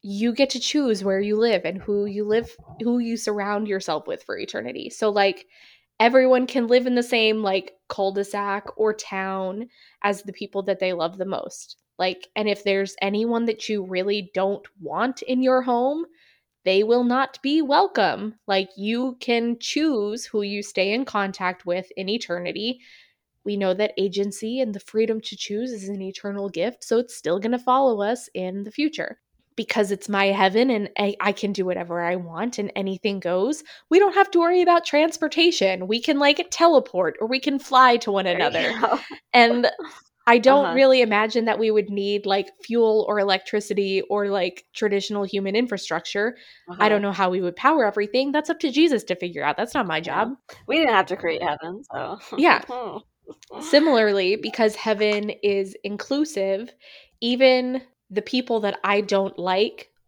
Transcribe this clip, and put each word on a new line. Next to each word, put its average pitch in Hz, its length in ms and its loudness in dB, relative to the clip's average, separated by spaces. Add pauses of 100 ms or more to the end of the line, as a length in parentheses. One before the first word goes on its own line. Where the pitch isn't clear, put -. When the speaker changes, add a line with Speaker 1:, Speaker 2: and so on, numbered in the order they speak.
Speaker 1:
you 208 300 -2
get 269 180 2
to 247 80 -6
choose 233 440 0
where 190 160 0
you 208 180 0
live 220 280 2
and 180 160 -6
who 202 240 -2
you 208 200 -4
live, 220 300 -2 (240)
who 240 200 0
you 233 180 -4
surround 208 500 -4
yourself 185 400 -4
with - 160 -8
for - 140 -8
eternity. - 540 -8
So, - 180 -2
like, 196 380 0 (520)
everyone 254 460 6
can 247 220 -2
live 247 180 4
in 254 100 0
the 240 80 2
same, 220 380 2
like, 190 320 -2 (140)
cul-de-sac 202 800 -4 (100)
or 214 160 2
town 190 760 -6 (360)
as 202 200 -2
the 196 100 -12
people 202 300 -8
that 190 160 -2
they 185 140 0
love 170 240 -4
the 185 80 -6
most. - 520 -10 (200)
Like, 185 380 -4
and 214 140 -2
if 202 140 -2
there's 196 380 0
anyone 226 440 -2
that 220 240 -4
you 208 160 -2
really 190 480 -4
don't 196 320 -2 (140)
want 190 440 -4
in 254 200 -2
your 254 180 4
home, 262 440 0 (600)
they 190 180 4
will 240 200 4
not 262 400 0
be 294 180 2
welcome. 220 760 2 (120)
Like, 196 300 0
you 240 420 -2
can 233 400 -2
choose 240 680 -2
who 214 160 -2
you 202 220 -4
stay 196 300 -2
in 254 120 -2
contact 190 600 -4
with 185 320 -4
in 190 120 -6
eternity. 208 680 -6 (640)
We 208 120 -4
know 190 200 0
that 208 240 -2
agency 202 640 -2
and 226 120 -2
the 196 60 -10
freedom 220 420 -2
to - 160 -12
choose 226 340 -6
is 196 180 -10
an 202 120 -6
eternal 196 480 -8
gift, 190 340 -4
so 226 140 0
it's 240 180 -4
still 165 240 -2
gonna 233 200 -2
follow 247 420 2
us 226 320 -4
in 185 300 -6
the 214 80 -14
future. - 480 -4 (360)
Because 202 360 -2
it's 196 180 -6
my 196 180 2
heaven 196 440 4
and 208 260 -2
I, 202 220 0
I 202 140 0
can 202 180 -4
do 190 140 -2
whatever 175 360 -4
I 170 140 0
want 180 420 -6
and 202 180 -4
anything 196 440 -4
goes, 185 440 0 (260)
we 330 100 8
don't 392 160 4
have 392 160 4
to 349 80 4
worry 349 220 4
about 339 240 4
transportation. 302 1000 2
We 226 140 0
can, 285 180 0
like, 285 320 4
teleport 247 680 4
or 220 80 -4
we 262 120 -2
can 277 200 -2
fly 254 380 6
to 233 140 -2
one 196 140 0
Speaker 2:
There 175 140 0
you 170 60 2
Speaker 1:
another. 160 340 0
Speaker 2:
go. 233 200 2 (160)
<laughs> - 180 -18
Speaker 1:
And 240 340 6 (600)
I 240 100 8
don't 262 280 6
Speaker 2:
Uh-huh. - 100 -2
Speaker 1:
really 262 260 6
imagine 220 440 0
that 220 140 0
we 220 120 2
would 214 180 2
need, 202 360 -2
like, 196 220 0 (160)
fuel 220 460 2
or 208 100 0
electricity 196 840 0
or, 202 260 -2
like, 180 440 -4
traditional 202 500 -2
human 196 320 -4
infrastructure. 214 840 -4 (320)
I 180 40 -12
Speaker 2:
Uh-huh. 214 160 2
Speaker 1:
don't 208 120 2
know 202 100 -2
how 185 200 0
we 185 100 -2
would 180 140 -4
power 285 300 2
everything. 214 460 0
That's 294 180 -2
up 320 100 -2
to 294 120 -2
Jesus 294 340 2
to 190 100 -4
figure 175 280 -8
out. 147 140 0
That's - 160 -4
not 247 140 -2
my 160 100 -2
Speaker 2:
Yeah. 160 40 -2
Speaker 1:
job. 175 320 -4 (340)
Speaker 2:
We 269 100 0
didn't 294 160 2
have 190 140 4
to 190 100 -6
create 165 260 -4
heaven, 170 480 -6
so. - 360 -8
<laughs> 214 100 -10
Speaker 1:
Yeah. 302 240 4 (1000)
Similarly, 226 720 2
Speaker 2:
Yeah. 214 100 -2
Speaker 1:
because 220 340 -2
heaven 208 540 -2 (140)
is 196 400 -2
inclusive, 202 880 -4 (460)
even 254 640 2 (280)
the 196 120 -2
people 247 400 -2
that 202 220 -4
I 202 180 2
don't 196 380 -2
like 185 500 -2 (180)